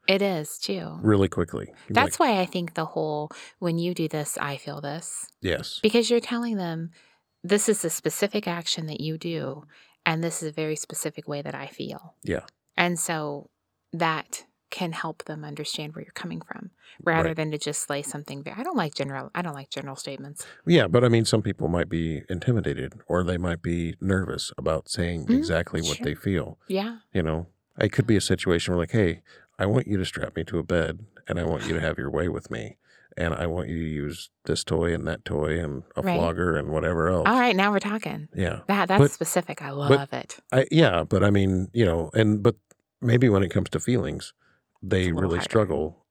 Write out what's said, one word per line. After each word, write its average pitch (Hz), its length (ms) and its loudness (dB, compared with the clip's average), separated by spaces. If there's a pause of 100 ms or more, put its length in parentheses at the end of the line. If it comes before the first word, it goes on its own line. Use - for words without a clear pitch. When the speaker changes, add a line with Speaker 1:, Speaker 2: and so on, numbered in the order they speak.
Speaker 1:
It 190 140 4
is, 175 360 -2
too. 175 440 -8
Speaker 2:
really 101 260 6
quickly. 82 380 -4 (220)
You'd - 60 -4
be - 0 -
Speaker 1:
That's 269 240 2
Speaker 2:
like - 20 4
Speaker 1:
why 226 200 4
I 180 60 0
think 175 280 -6
the 160 120 -4
whole, 151 440 -4 (300)
"When 170 180 0
you 175 160 -2
do 160 140 -2
this, 151 300 -4
I 139 180 -4
feel 143 240 -12
this." 143 460 -8 (140)
Speaker 2:
Yes. - 420 -4
Speaker 1:
Because 220 280 4
you're 240 100 4
telling 233 360 -4
them, 165 340 -6 (540)
"This 208 240 2
is 208 160 2
a 160 60 -2
specific - 580 -2
action 170 380 -4
that 151 140 -8
you 160 180 -4
do, 147 460 -6 (400)
and 165 200 2
this 165 180 -4
is 156 80 -4
a - 20 -8
very 156 240 -2
specific - 520 -8
way 143 140 -6
that 143 120 -8
I 139 140 -10
feel." - 460 -10 (100)
Speaker 2:
Yeah. - 220 -4 (300)
Speaker 1:
And 175 220 2
so 151 520 -6 (420)
that 147 520 0 (260)
can 170 220 -6
help - 320 -8
them 151 200 -10
understand 151 500 -8
where 156 100 -12
you're - 80 -18
coming 165 300 -8
from, - 280 -14 (320)
rather 165 280 4
Speaker 2:
Right. 160 60 -4
Speaker 1:
than 156 160 -2
to 151 60 -2
just - 320 -4
lay 143 120 -2
something 147 400 -10
there. - 160 -12
I 254 60 -8
don't 349 120 -4
like 165 180 0
general, 135 400 -6
I 175 80 -2
don't 160 120 -6
like 135 160 -14
general 139 260 -8
statements. 139 500 -12 (200)
Speaker 2:
Yeah, 139 220 8
but 123 160 6
I 123 40 6
mean, 113 160 6
some 107 180 4
people 82 260 -2
might 85 200 2
be 82 400 -2
intimidated, 82 640 -2 (120)
or 90 160 2
they 87 160 0
might 85 240 -2
be 85 380 -2
nervous 95 580 0
about 80 300 -2
saying 85 400 -2
Speaker 1:
Mm, 233 80 4
Speaker 2:
exactly 87 440 0
what 80 180 -4
Speaker 1:
sure. 78 60 -6
Speaker 2:
they 76 120 0
feel. 90 420 -2 (100)
Speaker 1:
Yeah. 208 300 -4 (140)
Speaker 2:
You 92 100 2
know, 80 240 -2 (320)
it 107 140 4
could 110 140 2
be 113 100 6
a 92 40 4
situation 90 540 2
where, 87 80 2
like, 82 100 -4
"Hey, 92 300 2 (360)
I 95 80 0
want 120 200 2
you 101 120 0
to 90 60 0
strap - 320 -2
me 82 80 -2
to 85 140 -2
a 80 60 0
bed, 85 420 0 (220)
and 87 100 0
I 87 60 0
want 82 200 0
you 85 100 -2
to 80 60 0
have 80 180 0
your 71 120 -4
way 80 180 0
with 71 220 -6
me, 110 260 -8 (400)
and 85 180 0
I 82 120 -2
want 85 220 -2
you 82 100 -4
to 82 100 -2
use 73 420 -6 (140)
this 80 200 -2
toy 85 280 0
and 82 140 -2
that - 180 -6
toy 78 380 -2
and 71 220 -6 (120)
a 71 60 -2
Speaker 1:
Right. 180 140 0
Speaker 2:
flogger 85 400 2
and 73 140 -4
whatever 80 380 0
else." 92 200 2
Speaker 1:
All 240 100 4
right, 240 180 2
now 196 160 2
we're 196 60 2
talking. 190 560 -6
Speaker 2:
Yeah. 90 320 -2
Speaker 1:
That, 101 220 2
that's 190 160 6
Speaker 2:
But, 139 80 4
Speaker 1:
specific. - 500 -4
I 143 80 -8
Speaker 2:
but 139 300 0
Speaker 1:
love 139 120 -8
it. - 280 -10 (120)
Speaker 2:
I, 127 180 4
yeah, 104 340 6
but 95 200 4
I 101 60 6
mean, 95 420 4
you 113 140 4
know, 82 280 0
and, 107 280 4
but 113 140 6 (440)
maybe 120 280 6
when 98 140 6
it 90 80 0
comes - 200 0
to - 100 -2
feelings, 123 520 -2 (500)
they 95 160 0
Speaker 1:
It's 92 140 2
a - 20 0
little 90 140 2
Speaker 2:
really 85 100 2
Speaker 1:
harder. - 60 -2
Speaker 2:
struggle 80 640 0